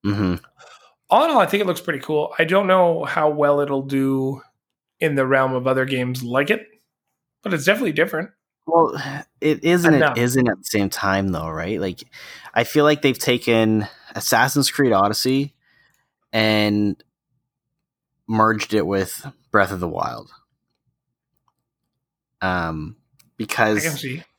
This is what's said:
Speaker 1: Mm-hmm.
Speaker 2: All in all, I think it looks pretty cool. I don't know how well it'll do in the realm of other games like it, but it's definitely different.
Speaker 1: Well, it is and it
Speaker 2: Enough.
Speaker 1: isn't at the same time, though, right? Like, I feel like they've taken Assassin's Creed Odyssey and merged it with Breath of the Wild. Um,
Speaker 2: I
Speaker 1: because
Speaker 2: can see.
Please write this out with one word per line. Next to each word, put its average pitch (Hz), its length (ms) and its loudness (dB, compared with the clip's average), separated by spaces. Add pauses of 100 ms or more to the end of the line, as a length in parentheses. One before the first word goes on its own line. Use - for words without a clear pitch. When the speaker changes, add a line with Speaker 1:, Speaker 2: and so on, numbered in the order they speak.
Speaker 1:
Mm-hmm. 101 300 0 (720)
Speaker 2:
All 240 140 4
in 330 80 0
all, 262 80 2
I 185 60 4
think 202 160 -2
it 196 60 -2
looks 175 140 -4
pretty 151 180 -6
cool. - 380 -4
I 160 60 4
don't 185 240 2
know 175 380 2
how 151 240 0
well 147 320 2
it'll 139 220 -2
do 135 580 -2 (580)
in 156 160 0
the 131 120 2
realm 131 260 2
of 127 140 -2
other 131 180 2
games 127 380 -4
like 131 260 -2
it, - 180 -4 (760)
but 196 100 -4
it's 143 120 -4
definitely 202 280 0
different. 160 380 -4 (340)
Speaker 1:
Well, 160 360 0 (380)
it 151 240 0
is 175 220 2
and 156 100 6
it 135 40 4
Speaker 2:
Enough. 135 180 2
Speaker 1:
isn't 123 320 2
at 95 80 -4
the - 80 -20
same 101 240 -2
time, 98 400 -2
though, 80 200 -6
right? 82 300 -6
Like, 92 240 -8 (500)
I 117 120 0
feel 147 180 2
like 147 180 2
they've 131 160 2
taken 113 680 2 (260)
Assassin's 131 560 0
Creed 135 220 2
Odyssey 127 640 0 (800)
and 107 680 0 (1300)
merged 110 460 2
it 101 120 2
with 98 400 -4 (260)
Breath 98 200 4
of 92 80 -6
the 87 80 -4
Wild. - 440 -6 (2000)
Um, 85 560 -6 (240)
Speaker 2:
I - 20 -20 (140)
Speaker 1:
because 110 460 0
Speaker 2:
can 156 120 -4
see. 139 280 -10 (160)